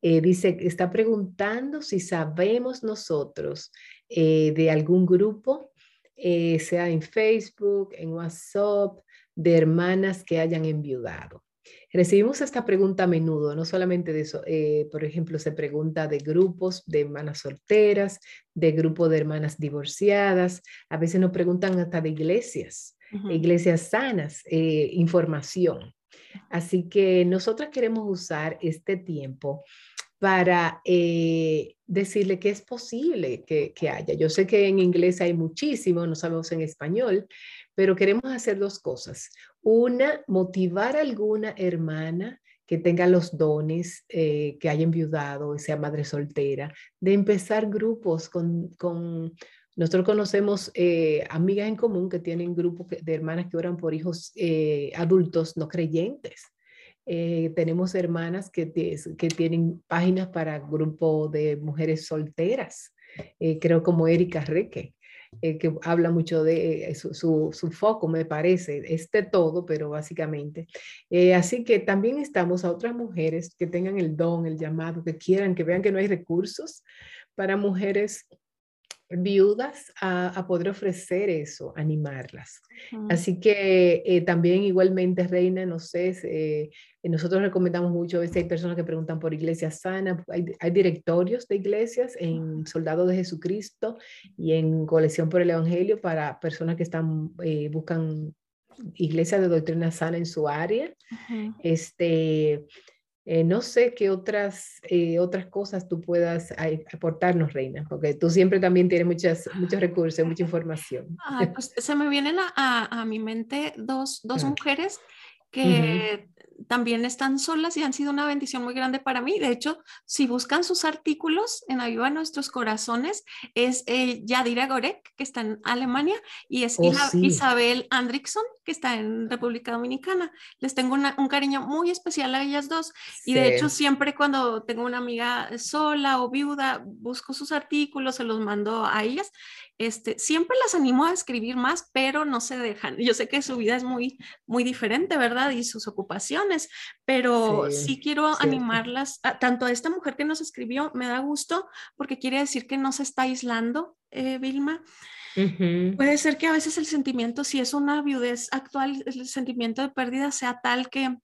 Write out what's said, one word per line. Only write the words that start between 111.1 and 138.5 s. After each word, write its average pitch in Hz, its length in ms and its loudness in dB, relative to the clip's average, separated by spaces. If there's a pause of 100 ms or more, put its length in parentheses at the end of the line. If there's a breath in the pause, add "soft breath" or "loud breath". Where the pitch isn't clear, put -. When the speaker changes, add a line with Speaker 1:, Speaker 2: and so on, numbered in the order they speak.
Speaker 2:
Ay, 262 300 0
pues, - 240 -10
se 294 180 -2
me 294 140 2
vienen 285 300 0
a, 359 160 -2
a, 233 460 0
a 220 40 -4
mi 220 140 -4
mente 226 580 -6
dos, 262 460 -6
dos 254 200 -4
Speaker 1:
Ah. 269 60 0
Speaker 2:
mujeres 302 500 -2 (520 loud breath)
que 180 800 2
Speaker 1:
Ujú. - 360 -20
Speaker 2:
también 233 380 0
están 269 340 -2
solas 330 360 -2
y 302 80 -2
han 269 80 -2
sido 285 200 -2
una 285 140 0
bendición 277 380 -4
muy 247 100 -6
grande 262 260 -2
para 262 200 -2
mí. 311 200 -2
De 285 100 2
hecho, 285 300 -2 (260 loud breath)
si 277 220 2
buscan 254 360 0
sus 349 220 -2
artículos 311 800 -2
en 254 140 -2
Aviva 233 280 -2
Nuestros 311 400 -6
Corazones, 240 720 -4 (300 loud breath)
es, 247 340 2
eh, 247 360 0
Yadira 240 440 0
Gorek, 269 340 -4 (160)
que 294 60 -8
está 254 180 -8
en 214 220 -6
Alemania, 262 520 0 (320 loud breath)
y 247 160 -2
es 233 140 -2
Speaker 1:
Oh, 175 160 6
Speaker 2:
Isa-, 277 180 2
Speaker 1:
sí. 180 100 4
Speaker 2:
Isabel 240 680 4
Andrickson, 262 540 0 (200)
que - 80 -8
está 254 220 -2
en 220 360 -4
República 240 420 -4
Dominicana. 277 600 -4 (280 loud breath)
Les 262 160 -4
tengo 254 180 0
una, 277 240 0
un 269 100 2
cariño 277 340 0
muy 320 280 -2
especial 320 460 -4
a 269 80 0
ellas 285 260 -4
dos. 320 240 -4 (320 loud breath)
Y 254 80 0
de 262 140 6
Speaker 1:
Sí. 247 80 6
Speaker 2:
hecho, 294 120 2
siempre 285 460 2
cuando 262 500 0
tengo 233 220 -4
una 247 140 -4
amiga 240 580 -4
sola 285 640 0
o 247 80 0
viuda, 277 560 -2
busco 226 480 -10
sus 285 180 -8
artículos, 294 640 -2
se 247 80 -6
los 220 160 -2
mando 208 460 -2